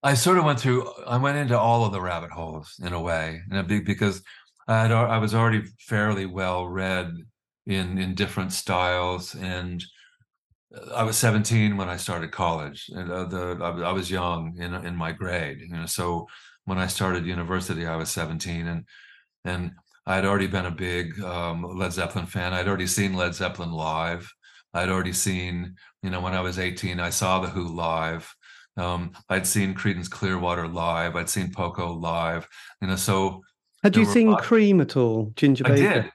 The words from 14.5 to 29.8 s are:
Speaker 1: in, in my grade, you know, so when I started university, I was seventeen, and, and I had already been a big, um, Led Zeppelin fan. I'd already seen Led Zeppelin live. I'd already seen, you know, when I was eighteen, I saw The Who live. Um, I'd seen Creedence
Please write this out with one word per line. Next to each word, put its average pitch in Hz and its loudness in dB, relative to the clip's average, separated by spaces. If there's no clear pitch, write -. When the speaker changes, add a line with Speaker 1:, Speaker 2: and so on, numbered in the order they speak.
Speaker 1:
in, 87 -6
in 87 -6
my 85 -4
grade, 82 -6
you 85 -18
know, 85 -8
so 87 -2
when 92 -4
I 92 0
started 90 0
university, 87 -2
I 82 -4
was 82 -4
seventeen, 85 -4
and, 85 -6
and 90 -4
I 92 0
had 95 2
already 98 4
been 90 -2
a 90 -4
big, 87 -4
um, 87 -4
Led 92 -2
Zeppelin 87 -4
fan. 90 -4
I'd 90 0
already 92 0
seen 95 0
Led 90 0
Zeppelin 90 -4
live. 82 -4
I'd 87 0
already 92 0
seen, 90 -2
you 95 -4
know, 90 -4
when 92 -4
I 92 0
was 90 -4
eighteen, 90 -4
I 87 -2
saw 92 2
The 92 -4
Who 87 -4
live. 82 -4
Um, 87 -4
I'd 92 0
seen 95 2
Creedence 90 -2